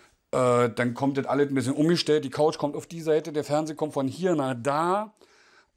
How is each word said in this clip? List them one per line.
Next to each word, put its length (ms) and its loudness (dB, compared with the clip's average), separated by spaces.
äh, 360 4
dann 240 -2
kommt 240 -2
das 80 -2
alles 240 2
ein 60 -2
bisschen 180 0
umgestellt. 500 2
Die 80 -8
Couch 280 2
kommt 180 -4
auf 100 -10
die 140 -14
Seite, 320 0
der 100 -2
Fernseher 320 -2
kommt 200 -4
von 120 0
hier 280 -2
nach 200 -2
da. 600 -2